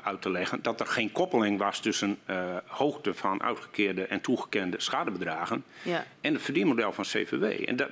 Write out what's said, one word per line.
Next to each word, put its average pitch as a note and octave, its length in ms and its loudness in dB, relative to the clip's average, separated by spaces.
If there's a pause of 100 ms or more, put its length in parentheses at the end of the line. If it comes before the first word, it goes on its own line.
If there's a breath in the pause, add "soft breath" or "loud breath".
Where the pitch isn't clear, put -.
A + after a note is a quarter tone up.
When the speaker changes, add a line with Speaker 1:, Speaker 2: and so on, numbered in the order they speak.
Speaker 1:
uit G2 200 -4
te G2 80 0
leggen F2+ 320 -2
dat A2+ 180 0
er A#2 60 -2
geen A2 260 0
koppeling A2 460 2
was G2+ 220 0
tussen, G#2 440 0
eh, F2+ 320 -2 (100)
hoogte C3+ 480 0
van G2 280 0
uitgekeerde G2 640 0
en G2 140 -2
toegekende F#2+ 600 0
schadebedragen A#2 840 -2 (180 loud breath)
Speaker 2:
Ja. F3 220 -2 (160)
Speaker 1:
en D3 140 0
het - 80 -2
verdienmodel A#2+ 500 2
van G2+ 120 -2
C - 40 -6
V - 300 0
W. - 300 0
En B2 80 0
dat, C#3 160 0